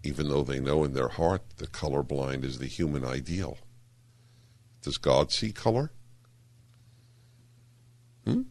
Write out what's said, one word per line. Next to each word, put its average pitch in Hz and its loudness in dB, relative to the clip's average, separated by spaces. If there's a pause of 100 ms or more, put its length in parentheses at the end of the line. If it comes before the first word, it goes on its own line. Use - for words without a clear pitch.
even 73 -2
though 71 4
they 67 -2
know 73 4
in 69 0
their 64 0
heart 85 2 (140)
that 78 -10
colorblind 67 -2
is 65 -6
the 65 -6
human 73 -2
ideal. 67 -4 (1200)
Does 71 -6
God 69 4
see 110 0
color? 120 0 (2250)
Hmm? 254 2